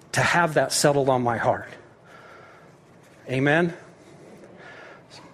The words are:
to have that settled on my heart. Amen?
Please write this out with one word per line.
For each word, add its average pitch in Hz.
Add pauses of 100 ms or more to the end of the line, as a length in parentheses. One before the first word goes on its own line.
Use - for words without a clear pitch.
(140)
to -
have 165
that 135
settled 143
on 127
my 117
heart. 107 (1600)
Amen? 147 (1600)